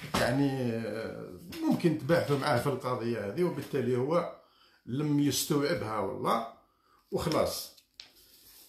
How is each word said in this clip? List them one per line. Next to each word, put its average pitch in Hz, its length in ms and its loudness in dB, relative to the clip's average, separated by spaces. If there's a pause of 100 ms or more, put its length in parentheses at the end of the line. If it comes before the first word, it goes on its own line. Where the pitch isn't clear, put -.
(160)
يعني، 131 560 2 (880)
ممكن 208 360 4
تباحثوا 139 400 2
معاه 120 220 2
في - 80 0
القضية 117 600 -2
هذه، 170 160 -2
وبالتالي 131 540 -2
هو 151 440 0 (440)
لم 143 340 0
يستوعبها 135 800 2
والله 104 480 -2 (640)
وخلاص. 147 720 -2 (840)